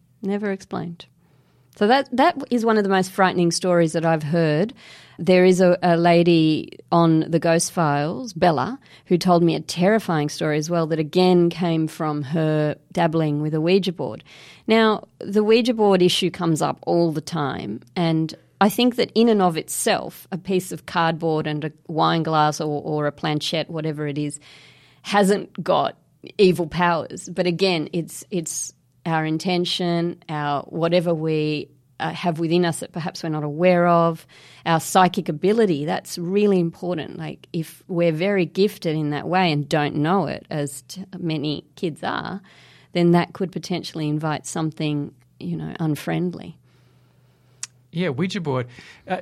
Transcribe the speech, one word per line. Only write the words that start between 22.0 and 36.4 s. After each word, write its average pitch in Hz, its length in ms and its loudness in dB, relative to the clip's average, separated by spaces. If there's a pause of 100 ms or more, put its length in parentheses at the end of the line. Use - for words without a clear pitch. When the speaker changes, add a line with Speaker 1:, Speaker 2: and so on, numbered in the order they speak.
Speaker 1:
glass 151 380 0
or, 151 220 -4
or 151 220 -2
a 147 60 -2
planchette, 151 580 -4
whatever 151 380 -6
it 143 100 -6
is, 147 220 -6 (640)
hasn't 202 600 0
got 156 360 0 (400)
evil 180 300 4
powers. 170 640 -2
But 175 180 -2
again, 175 440 0
it's, - 400 -8
it's - 420 -8 (320)
our 160 180 -2
intention, 170 1040 -2
our 147 360 -4
whatever 170 500 0
we, 156 560 -2 (300)
uh, 165 120 -4
have 165 280 -4
within 170 260 2
us 165 140 -2
that - 120 -12
perhaps 170 320 -8
we're 165 60 -4
not 151 140 -4
aware 175 440 2
of, 170 380 2 (400)
our 165 140 2
psychic 180 500 2
ability, 180 560 0
that's - 320 -6
really 190 420 2